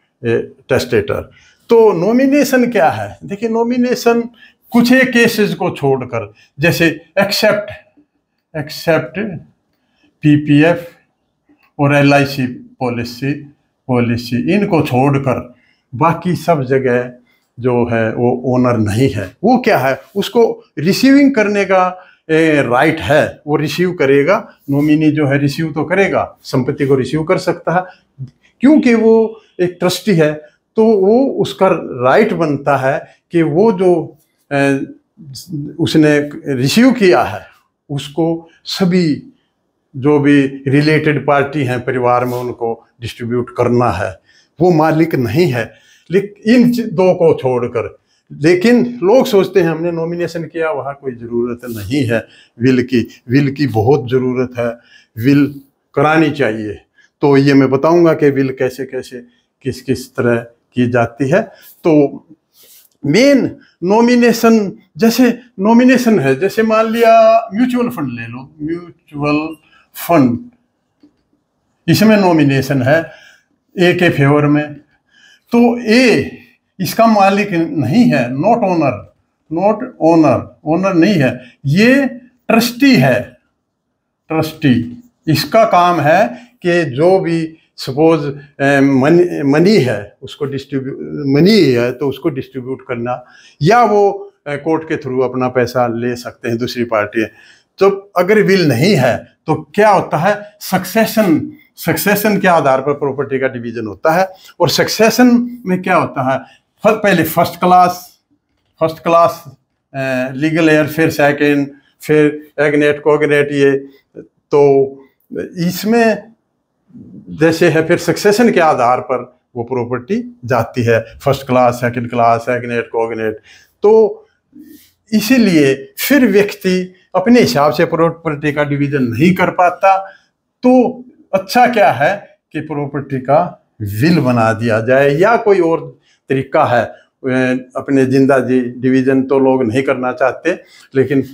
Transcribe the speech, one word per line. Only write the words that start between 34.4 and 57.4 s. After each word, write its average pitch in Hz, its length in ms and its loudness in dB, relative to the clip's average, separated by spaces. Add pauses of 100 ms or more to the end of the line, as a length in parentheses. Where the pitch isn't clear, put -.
ए, 139 340 0 (920)
उसने 151 400 2 (340)
रिसीव 139 380 2
किया 180 300 2
है, 98 240 -6 (440)
उसको 165 600 -6 (140)
सभी 170 600 -2 (760)
जो 143 220 2
भी 143 220 4 (260)
रिलेटेड 147 580 0
पार्टी 143 380 0
हैं 123 220 -4
परिवार 123 400 0
में, 123 120 -4
उनको 117 500 -8 (140)
डिस्ट्रीब्यूट 120 560 -6
करना 120 340 2
है। 95 280 -6 (420)
वो 180 100 4
मालिक 160 440 0
नहीं 135 360 0
है, 117 220 -6 (380)
लेकिन 202 440 -2
इन 240 180 4
चि-, 214 180 -6
दो 180 220 2
को 160 200 2
छोड़कर। 120 680 -4 (320)
लेकिन 180 720 0
लोग 233 220 4
सोचते 190 360 0
हैं, 170 60 0
"हमने 165 240 -4
नॉमिनेशन 170 520 -6
किया, 160 280 -6
वहाँ 139 300 -8
कोई 135 100 -10
ज़रूरत 120 540 -6
नहीं 117 400 -4
है 113 220 -2 (320)
विल 127 240 2
की।" 123 460 -4
विल 135 220 2
की 143 160 -4
बहुत 117 420 0
ज़रूरत 127 480 -2
है, 117 200 -6 (400)
विल 139 440 0 (320)
करानी 151 380 2
चाहिए। 110 420 -4 (480)
तो 143 160 4
ये 139 160 4